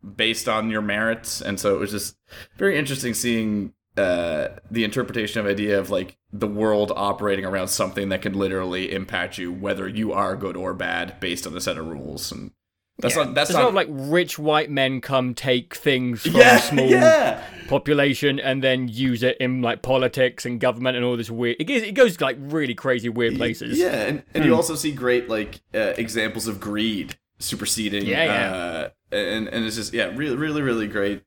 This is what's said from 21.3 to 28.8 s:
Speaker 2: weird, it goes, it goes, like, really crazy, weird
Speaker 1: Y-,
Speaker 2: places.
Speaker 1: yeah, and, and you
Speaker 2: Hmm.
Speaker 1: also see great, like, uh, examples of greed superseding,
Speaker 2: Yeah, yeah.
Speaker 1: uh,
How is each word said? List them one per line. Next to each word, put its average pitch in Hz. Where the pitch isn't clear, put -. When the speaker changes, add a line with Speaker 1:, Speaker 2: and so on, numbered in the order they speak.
Speaker 2:
weird, 117
it 151
goes, 233
it 202
goes, 220
like, 135
really 143
crazy, 120
weird 113
Speaker 1:
Y-, -
Speaker 2:
places. 117
Speaker 1:
yeah, 175
and, 135
and 143
you 156
Speaker 2:
Hmm. 160
Speaker 1:
also 165
see 151
great, 123
like, 107
uh, 104
examples 110
of 101
greed 104
superseding, 101
Speaker 2:
Yeah, 131
yeah. 101
Speaker 1:
uh, 85